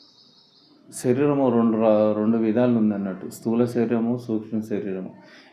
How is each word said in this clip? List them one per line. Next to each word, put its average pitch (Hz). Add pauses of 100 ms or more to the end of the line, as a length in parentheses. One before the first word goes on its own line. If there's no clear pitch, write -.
(1040)
శరీరము 135
రెండు 117
ర-, 107
రెండు 107
విధాలు 117
ఉందన్నట్టు, 98
స్థూల 117
శరీరము, 120
సూక్ష్మ 110
శరీరము. 95 (420)